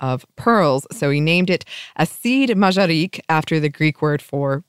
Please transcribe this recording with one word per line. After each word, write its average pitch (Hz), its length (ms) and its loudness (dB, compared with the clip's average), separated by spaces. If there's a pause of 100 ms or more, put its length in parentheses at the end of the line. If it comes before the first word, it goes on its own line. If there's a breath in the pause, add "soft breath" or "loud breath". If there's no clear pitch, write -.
of 127 340 -6
pearls, 156 560 2
so - 200 -4
he 147 100 0
named 170 300 2
it 175 140 -2 (320 loud breath)
acide 240 600 0
margarique 190 720 2
after 156 320 0
the 151 80 0
Greek 151 340 -2
word 147 180 0
for 139 480 -4